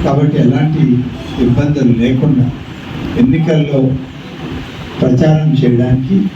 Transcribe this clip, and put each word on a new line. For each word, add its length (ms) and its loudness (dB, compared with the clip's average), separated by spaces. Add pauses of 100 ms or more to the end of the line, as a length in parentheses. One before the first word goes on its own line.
కాబట్టి 400 2
ఎలాంటి 380 2 (640)
ఇబ్బందులు 460 2 (100)
లేకుండా 440 2 (760)
ఎన్నికల్లో 580 2 (1200)
ప్రచారం 500 2 (100)
చేయడానికి 560 2 (200)